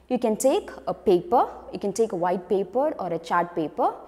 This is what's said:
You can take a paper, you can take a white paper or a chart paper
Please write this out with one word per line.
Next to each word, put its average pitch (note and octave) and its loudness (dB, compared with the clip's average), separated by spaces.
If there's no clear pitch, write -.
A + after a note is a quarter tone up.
You B3+ 0
can A3 0
take E4 2
a F3+ -2
paper, A3 4
you F#3+ -10
can G3+ -2
take A3 0
a F#3 -2
white F3+ -2
paper A3 0
or F3+ -4
a E3 -2
chart F3 -2
paper A#3 0